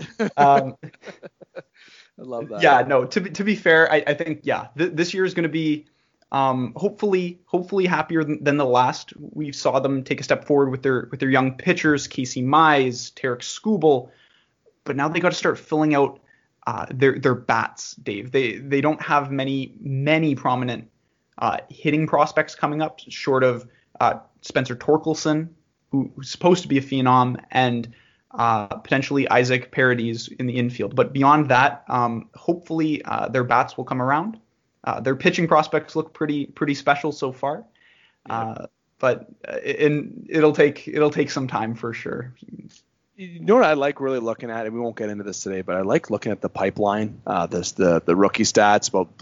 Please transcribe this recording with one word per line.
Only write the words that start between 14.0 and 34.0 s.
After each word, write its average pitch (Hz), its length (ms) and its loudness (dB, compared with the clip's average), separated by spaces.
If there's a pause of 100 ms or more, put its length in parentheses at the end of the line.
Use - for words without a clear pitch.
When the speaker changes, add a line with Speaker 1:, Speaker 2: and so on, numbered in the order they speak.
Speaker 1:
but - 100 -6
now 139 140 -2
they 165 100 -2
gotta 175 160 0
start 165 240 -2
filling 156 380 0
out, 139 240 0 (480)
uh, 113 260 -6
their, 131 240 4
their 131 160 2
bats, - 640 -4
Dave. 110 340 -8
They, 123 280 -2
they 139 220 -2
don't 147 220 0
have 143 300 -2
many, 135 480 -4
many 147 560 0
prominent, 123 520 -4 (480)
uh, 110 220 -2 (100)
hitting 156 380 -2
prospects 151 480 0
coming 147 260 -4
up, 156 280 -8
short 131 340 0
of, 120 260 0 (320)
uh, 120 200 2 (200)
Spencer 127 360 -4
Torkelson, 156 720 0 (420)
who, 135 240 -2
who's - 160 -16
supposed 180 320 2
to - 60 -16
be 139 100 2
a 131 40 0
phenom, 127 680 2
and, 120 420 -2 (380)
uh, 110 360 0
potentially 135 640 -2
Isaac 127 420 2
Paredes 120 580 0
in - 180 -8
the 123 100 -4
infield. 123 380 -4
But 127 180 2
beyond 139 380 4
that, 131 380 2
um, 117 460 -2
hopefully, 160 680 -4
uh, - 240 -4
their 123 160 0
bats 120 320 0
will 127 80 -8
come 127 180 -4